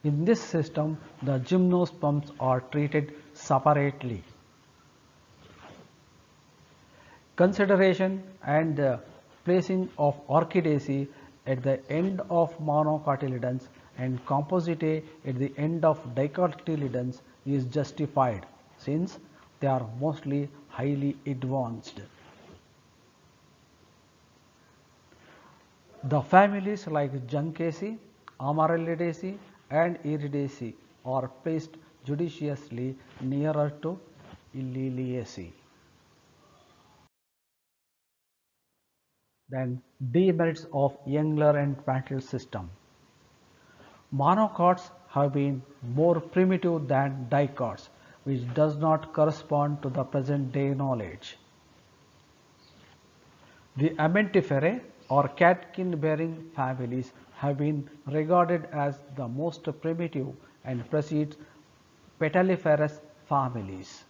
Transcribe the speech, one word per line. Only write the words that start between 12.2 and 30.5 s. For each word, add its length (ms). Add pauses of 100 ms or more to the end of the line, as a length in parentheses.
of 300
monocotyledons 1080 (300)
and 280
Compositae 800 (220)
at 140
the 180
end 280
of 180 (120)
dicotyledons 1040 (240)
is 200
justified, 800 (320)
since 420 (400)
they 80
are 200 (120)
mostly 500 (180)
highly 480 (100)
advanced. 760 (4000)
The 180
families 680
like 400
Juncaceae, 680 (420)
Amarellidaceae 1000 (320)
and 340
Iridaceae 720 (320)